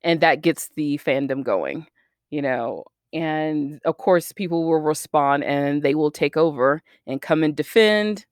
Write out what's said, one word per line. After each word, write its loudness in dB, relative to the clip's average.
and 0
that 4
gets 0
the -2
fandom -2
going, -4
you -6
know? -4
And, -4
of 0
course, 2
people -4
will 2
respond, 0
and 0
they 2
will 0
take -2
over 2
and -6
come 0
and 0
defend 2